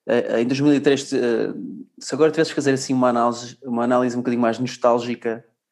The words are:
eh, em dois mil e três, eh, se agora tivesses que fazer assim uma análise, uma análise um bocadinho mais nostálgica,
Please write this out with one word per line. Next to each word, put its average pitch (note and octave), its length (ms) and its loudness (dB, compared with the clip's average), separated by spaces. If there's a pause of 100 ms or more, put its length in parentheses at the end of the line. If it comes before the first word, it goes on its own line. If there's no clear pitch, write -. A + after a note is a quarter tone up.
eh, A#2 340 0
em A#2 60 0
dois C3 140 -2
mil D3 120 4
e C#3+ 60 4
três, C#3 340 0
eh, A2+ 400 0 (460)
se - 160 -10
agora D3+ 160 4
tivesses D#3 200 0
que - 40 -14
fazer C3+ 180 2
assim C3 200 -2
uma B2+ 160 2
análise, A#2+ 540 0
uma A#2 200 -2
análise B2 320 2
um B2 40 -2
bocadinho A#2+ 220 -2
mais A2+ 180 0
nostálgica, A#2+ 840 -2 (280)